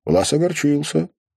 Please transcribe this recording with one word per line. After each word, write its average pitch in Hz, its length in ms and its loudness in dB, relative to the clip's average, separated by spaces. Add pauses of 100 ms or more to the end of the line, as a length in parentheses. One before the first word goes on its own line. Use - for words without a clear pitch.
Влас 92 300 2
огорчился 156 720 0 (280)